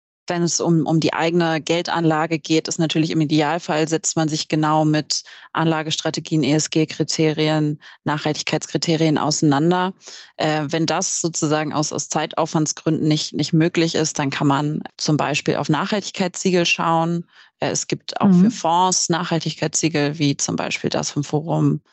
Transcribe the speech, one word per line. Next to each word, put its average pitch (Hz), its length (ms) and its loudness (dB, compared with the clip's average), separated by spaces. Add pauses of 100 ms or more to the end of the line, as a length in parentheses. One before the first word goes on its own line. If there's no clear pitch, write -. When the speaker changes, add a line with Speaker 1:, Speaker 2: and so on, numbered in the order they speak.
(260)
Speaker 1:
Wenn 175 160 -2
es 170 160 0
um, 165 280 2
um 160 140 2
die - 120 0
eigene 165 480 0
Geldanlage 165 760 0
geht, 160 280 0
ist - 120 -4
natürlich 160 320 0
im 165 100 0
Idealfall 156 680 0
setzt 160 300 -2
man 160 100 2
sich 156 220 -4
genau 156 380 2
mit 151 360 0 (300)
Anlagestrategien, 156 880 -2
E-S-G-Kriterien, 156 1400 0 (260)
Nachhaltigkeitskriterien 151 1120 0
auseinander. 165 720 2 (460)
Äh, 156 300 0
wenn 160 180 0
das 160 340 -2
sozusagen 156 540 -2
aus, 147 180 -2
aus - 160 -6
Zeitaufwandsgründen 156 1000 -2
nicht, 151 280 0
nicht 147 180 -2
möglich 165 420 2
ist, - 240 -2
dann 139 120 -2
kann 143 160 -2
man 147 360 0 (140)
zum 151 220 0
Beispiel 139 380 -2
auf 147 120 -2
Nachhaltigkeitssiegel 180 960 0
schauen. 170 600 0 (340)
Äh, 147 80 0
es - 180 -4
gibt - 360 -6
auch 202 60 6
Speaker 2:
Mhm. 180 160 8
Speaker 1:
für 226 60 6
Fonds 180 600 2
Nachhaltigkeitssiegel, 160 1080 -2
wie 143 200 0
zum - 180 -4
Beispiel - 320 -4
das - 220 -2
vom 147 120 -2
Forum, 151 600 0 (100)